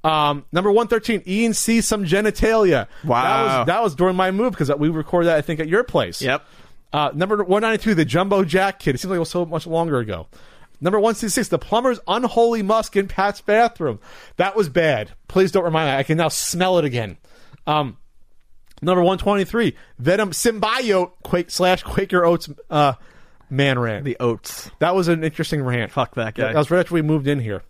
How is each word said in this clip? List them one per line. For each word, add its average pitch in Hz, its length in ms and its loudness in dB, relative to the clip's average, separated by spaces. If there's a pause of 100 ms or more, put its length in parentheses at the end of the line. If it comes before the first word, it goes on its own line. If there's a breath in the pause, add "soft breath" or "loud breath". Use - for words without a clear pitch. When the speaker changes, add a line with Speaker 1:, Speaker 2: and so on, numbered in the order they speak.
Speaker 1:
Um, 147 480 0
number 196 200 2
one 226 160 4
thirteen, 220 400 0
Ian 214 260 0
sees 226 340 0
some 208 180 -2
genitalia. 202 800 2 (160 loud breath)
Speaker 2:
Wow. 127 200 0
Speaker 1:
That 131 200 2 (160)
was, 120 80 0
that 202 160 0
was 165 120 -2
during 180 200 2
my 185 160 0
move, 208 260 -2
'cause 143 180 -2
we 151 140 0
recorded 170 380 0
that, 160 100 2
I 147 40 2
think, 160 180 -6
at 160 80 -4
your 202 160 0
place. 113 380 -2
Speaker 2:
Yep. 135 220 -2 (500 soft breath)
Speaker 1:
Uh, 147 200 0
number 196 300 -2
one 190 180 2
ninety-two, 220 320 0
the 165 120 2
Jumbo 190 380 0
Jack 190 360 0
Kid. 139 160 -2
It - 20 -8
seems 185 140 -8
like 180 60 -2
it - 20 -2
was 160 100 -4
so 175 160 -2
much 160 220 -8
longer 165 320 -2
ago. 101 280 -8 (560 soft breath)
Number 190 160 2
one 220 140 2
sixty-six, - 360 -2
the 170 100 0
plumber's 240 480 0
unholy 233 560 0
musk 214 340 0
in 196 100 0
Pat's 202 320 -2
bathroom. 208 600 0 (380 loud breath)
That 190 180 0
was 202 120 2
bad. 135 440 0 (160)
Please 190 240 2
don't 190 120 2
remind 160 280 0
me. 135 40 0
I 135 60 0
can 160 160 0
now 165 120 2
smell 180 500 0
it 151 60 2
again. 117 320 -4 (500 soft breath)
Um, 147 300 -2 (840)
number 180 220 4
one 185 160 2
twenty-three, 202 560 0 (240 soft breath)
Venom 185 320 2
Symbiote 220 800 0 (120)
Quake 175 280 -2
slash 180 320 0
Quaker 190 420 0
Oats, 170 240 0 (220)
uh, 147 220 2 (580 soft breath)
man 135 260 2
rant. 117 280 -4
Speaker 2:
The 123 140 -4
Oats. - 600 -4
Speaker 1:
That 175 160 2
was 180 120 2
an 165 160 0
interesting 156 380 -4
rant. 123 300 -2
Speaker 2:
Fuck - 240 -4
that 110 180 -4
guy. 110 200 -2
Speaker 1:
That - 40 2
was 151 140 0
right 180 80 4
after 170 160 -2
we 156 80 2
moved 151 240 0
in 143 120 0
here. 104 300 -6